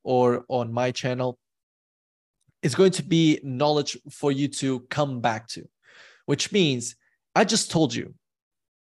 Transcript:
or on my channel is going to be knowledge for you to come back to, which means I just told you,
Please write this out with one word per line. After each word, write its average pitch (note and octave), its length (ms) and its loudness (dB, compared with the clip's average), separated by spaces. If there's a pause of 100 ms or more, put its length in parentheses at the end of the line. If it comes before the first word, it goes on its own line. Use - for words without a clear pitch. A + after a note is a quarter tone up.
or B2 420 2
on A#2+ 260 -4
my B2+ 200 -2
channel B2+ 480 -4 (1200)
is B2+ 140 -2
going F#3+ 160 6
to E3 100 -4
be D#3+ 400 2
knowledge C#3+ 560 -2 (140)
for D3 180 -2
you C#3 160 -2
to C3+ 320 -4 (120)
come C#3 300 -2
back A2 280 -2
to, - 200 -14 (580)
which - 260 -2
means D3 420 0 (400)
I G3 80 6
just - 300 0
told D#3 200 2
you, - 220 -8 (720)